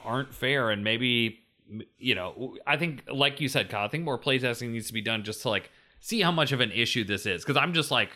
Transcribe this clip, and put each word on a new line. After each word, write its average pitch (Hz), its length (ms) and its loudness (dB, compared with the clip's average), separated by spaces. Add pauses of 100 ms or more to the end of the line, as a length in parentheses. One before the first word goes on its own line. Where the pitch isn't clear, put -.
aren't 131 280 -4
fair, 127 360 0
and 101 140 0
maybe, 117 560 2 (300)
m-, 110 120 -10 (160)
you 123 180 2
know, 92 220 -4
w-, 123 280 -8
I 147 120 2
think, 151 340 -4
like 139 300 2
you 135 80 0
said, 107 200 0
Kyle, 104 140 -2
I 107 60 -2
think 160 160 -4
more 127 140 -2
playtesting 123 520 0
needs 113 160 -6
to - 60 -10
be 110 80 -2
done 110 220 -2
just 107 180 -6
to, 127 80 0
like, 101 220 0 (280)
see - 220 0
how 175 100 6
much 156 200 4
of 127 100 2
an 113 100 2
issue 113 320 2
this 98 220 -2
is, 90 180 -2
'cause 139 140 2
I'm 151 160 2
just, 160 180 0
like, 117 240 2